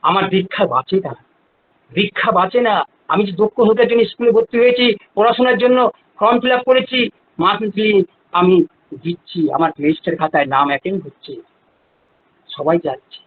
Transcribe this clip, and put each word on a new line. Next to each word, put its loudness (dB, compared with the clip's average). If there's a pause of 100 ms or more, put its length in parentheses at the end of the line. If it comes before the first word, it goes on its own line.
আমার 0
দীক্ষা -2
বাঁচে -4
না, -4 (760)
দীক্ষা -2
বাঁচে 0
না। 0 (220)
আমি 0
যে -8
দক্ষ -4
হতে 4
জন্য 2
স্কুলে -2
ভর্তি 0
হয়েছি, 2 (200)
পড়াশোনার 2
জন্য 2 (280)
ফর্ম 2
ফিল -2
আপ 0
করেছি, 0 (300)
মান্থলি 0 (280)
আমি 4 (400)
দিচ্ছি, -4
আমার 0
রেজিস্টার -2
খাতায় -2
নাম 0
অ্যাটেন্ড -6
হচ্ছে, -18 (1120)
সবাই -2
যাচ্ছে। -10